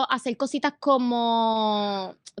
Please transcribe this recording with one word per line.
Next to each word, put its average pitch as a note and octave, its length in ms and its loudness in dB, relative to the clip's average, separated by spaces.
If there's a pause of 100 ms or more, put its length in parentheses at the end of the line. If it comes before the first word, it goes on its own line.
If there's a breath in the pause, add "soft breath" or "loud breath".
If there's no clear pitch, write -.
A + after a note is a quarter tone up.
hacer B3 280 -4
cositas C#4+ 420 -2
como, A3 1400 2 (240)